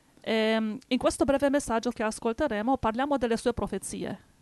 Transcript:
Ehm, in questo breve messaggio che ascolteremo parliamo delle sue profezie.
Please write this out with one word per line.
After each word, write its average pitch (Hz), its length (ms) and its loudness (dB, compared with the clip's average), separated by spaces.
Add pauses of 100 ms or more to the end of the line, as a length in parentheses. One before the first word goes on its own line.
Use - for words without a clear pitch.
(220)
Ehm, 220 560 0 (120)
in 262 100 2
questo 330 260 2
breve 277 240 4
messaggio 247 400 0
che 240 140 -2
ascolteremo 226 760 0
parliamo 262 400 0
delle 233 200 0
sue 240 160 0
profezie. - 880 -6